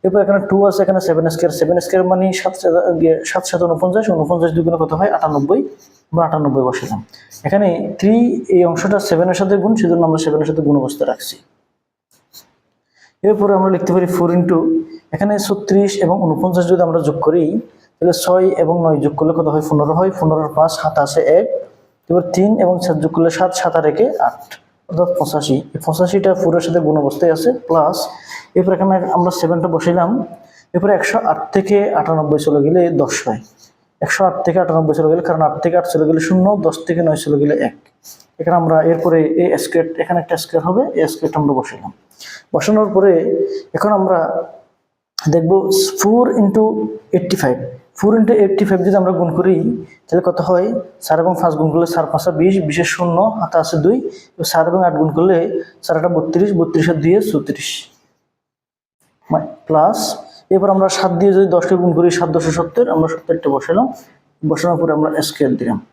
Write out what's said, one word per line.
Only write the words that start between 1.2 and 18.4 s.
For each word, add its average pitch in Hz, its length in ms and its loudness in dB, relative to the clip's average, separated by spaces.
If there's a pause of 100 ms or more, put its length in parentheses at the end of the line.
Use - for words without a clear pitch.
স্কয়ার, 165 260 0
সেভেন 165 160 2 (100)
স্কয়ার 185 260 0
মানে 185 140 2 (160)
সাত, 185 120 -4 (760)
সাত 185 180 -2
সাত 175 180 -2
ঊনপঞ্চাশ, 180 360 0 (120)
ঊনপঞ্চাশ 165 400 0
দুগুণে 165 280 0
কত 156 160 -4
হয়? 202 180 2
আটানব্বই, 151 420 0 (520)
আমরা 165 160 2
আটানব্বই 139 400 0
বসাইলাম। 110 320 -6 (480)
এখানে 202 200 2 (320)
থ্রি, 208 160 4 (400)
এই 180 140 6
অংশটা 196 280 0 (120)
সেভেন 175 220 2
এর 175 100 0
সাথে 196 220 2
গুণ, 220 160 2
সেজন্য 170 280 2
আমরা 160 180 2
সেভেন 151 180 0
এর 156 60 -2
সাথে 156 180 -2
গুণ 147 140 4
অবস্থায় - 300 -4
রাখছি। - 240 -10 (1900)
এরপরে 208 300 2
আমরা 190 180 2
লিখতে 180 200 -2
পারি 180 200 2
ফোর 170 220 2
into, 175 220 2 (560)
এখানে 202 180 -2 (140)
ছত্রিশ 196 440 0 (140)
এবং 170 100 2 (100)
ঊনপঞ্চাশ 170 460 0
যদি 175 160 2
আমরা 165 200 0
যোগ 147 100 -2 (100)
করি, 165 160 2 (520)
তাহলে 170 180 2 (100)
ছয় 185 240 2 (160)